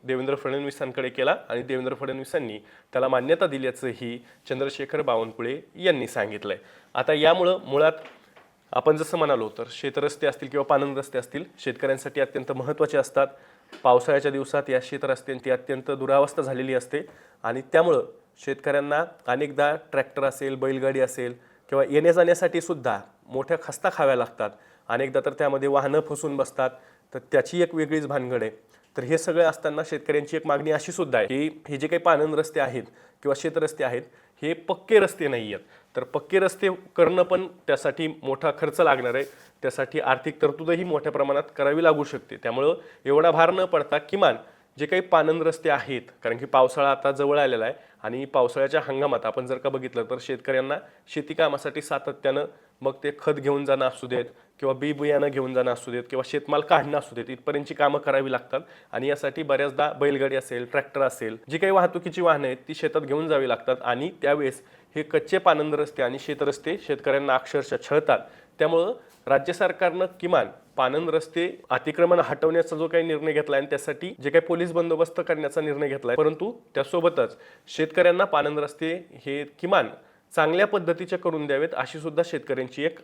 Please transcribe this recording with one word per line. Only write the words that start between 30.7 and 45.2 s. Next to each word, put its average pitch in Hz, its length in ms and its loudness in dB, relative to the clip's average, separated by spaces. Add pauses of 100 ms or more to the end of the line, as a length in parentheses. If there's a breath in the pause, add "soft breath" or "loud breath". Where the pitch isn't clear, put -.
अशी 151 200 -2
सुद्धा 143 260 0
आहे 101 100 4
की 143 220 -2 (180)
हे 143 100 -8
जे 147 100 -4
काही 170 140 0
पाणंद 156 340 4
रस्ते 156 240 -2
आहेत 120 240 -2 (400 soft breath)
किंवा 143 140 2
शेतरस्ते 156 460 -4
आहेत, 123 180 -4 (400 soft breath)
हे 156 120 -2
पक्के 190 460 2
रस्ते - 280 0
नाही 110 260 -4
आहेत. 92 120 -10 (300 soft breath)
तर 127 80 -4
पक्के 151 360 0
रस्ते 185 300 0 (260)
करणं 175 280 6
पण 180 240 0 (200)
त्यासाठी 151 400 0 (160)
मोठा 135 360 -2
खर्च 156 220 0
लागणार 127 340 2
आहे, 139 80 0 (380 loud breath)
त्यासाठी 135 380 -4
आर्थिक 131 420 -2
तरतूदही 160 420 0
मोठ्या 151 280 -2
प्रमाणात 139 460 -2
करावी 147 260 2
लागू 156 200 6
शकते. - 340 -10
त्यामुळं 135 380 0 (300 loud breath)
एवढा 151 260 6
भार 165 200 6
न 185 140 2
पडता 151 340 0
किमान 165 360 2 (420 loud breath)
जे 147 80 -4
काही 185 160 0
पाणंद 160 400 4